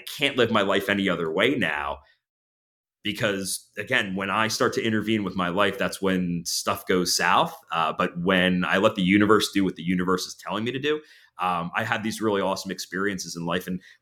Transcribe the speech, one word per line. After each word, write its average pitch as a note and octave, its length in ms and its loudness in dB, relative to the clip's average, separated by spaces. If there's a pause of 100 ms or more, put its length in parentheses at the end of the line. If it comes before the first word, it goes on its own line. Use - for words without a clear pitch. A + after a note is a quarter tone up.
(180)
can't C#3 200 -2
live A#2 140 4
my A2 100 4
life G2 280 0
any G2 200 2
other E2 220 -2
way A2 240 2
now. D2 440 -2 (1000)
Because, G2+ 760 -4
again, G#2 380 -2
when G2 140 -4
I A2 200 2
start A#2 240 0
to G#2 100 -2
intervene A2 400 0
with F#2 100 -6
my F#2 140 -2
life, G2 300 0
that's F#2 240 -4
when F2+ 440 0
stuff - 400 -4
goes F2+ 300 2
south. G#2+ 420 2 (140)
Uh, D#2+ 260 0
but F#2 220 0
when F2+ 460 2
I E2 120 2
let G#2+ 180 4
the G2 60 0
universe G2+ 520 4
do G2 100 2
what F2+ 140 -2
the E2 60 -10
universe F2+ 440 0
is - 80 -12
telling G2+ 300 -6
me B2 60 -4
to C3+ 80 -6
do, D3+ 200 -2 (400)
um, F2 340 -2
I A2 120 -2
had A2+ 180 -2
these G#2+ 180 -4
really G2+ 200 2
awesome F#2+ 300 -2
experiences F2+ 640 -6
in E2+ 80 -6
life. F2+ 220 -2
And F#2 140 -6 (200)